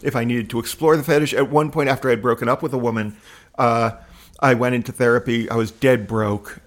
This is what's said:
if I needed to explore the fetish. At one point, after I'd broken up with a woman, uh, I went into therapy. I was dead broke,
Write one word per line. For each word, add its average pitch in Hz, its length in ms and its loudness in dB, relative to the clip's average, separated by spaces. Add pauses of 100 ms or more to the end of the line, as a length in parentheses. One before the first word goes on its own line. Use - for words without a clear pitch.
if 135 140 -4
I 117 80 0
needed 120 260 -2
to 117 80 -4
explore 156 380 2
the 151 60 0
fetish. 147 320 0
At 139 160 0
one 151 200 0
point, 143 200 0
after 135 200 -2
I'd 113 120 0
broken 117 260 0
up 131 140 0
with 147 100 -4
a 135 60 -2
woman, 110 360 -2 (440)
uh, 117 320 2 (500)
I 131 140 4
went 123 200 0
into 120 180 -4
therapy. 117 580 0
I 113 60 -2
was 113 140 0
dead 123 360 2
broke, 107 600 -4